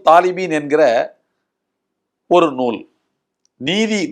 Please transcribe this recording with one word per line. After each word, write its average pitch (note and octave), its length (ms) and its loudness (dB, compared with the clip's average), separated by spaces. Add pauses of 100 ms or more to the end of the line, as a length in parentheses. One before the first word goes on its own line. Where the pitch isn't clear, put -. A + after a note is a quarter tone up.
தாலிபீன் F3 540 2
என்கிற D3 240 -2 (1500)
ஒரு E3+ 120 4 (120)
நூல், A#2+ 200 -4 (800)
நீதி G#3 380 -4 (140)